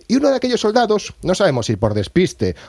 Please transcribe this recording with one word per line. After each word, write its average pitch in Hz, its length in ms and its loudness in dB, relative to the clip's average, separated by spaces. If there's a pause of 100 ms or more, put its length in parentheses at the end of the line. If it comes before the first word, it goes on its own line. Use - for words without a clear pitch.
y 214 80 0
uno 277 160 2
de 262 60 2
aquellos 254 240 -2
soldados, 214 600 0
no 180 140 -2
sabemos 139 320 0
si 113 80 0
por 104 180 0
despiste, 104 600 0 (140)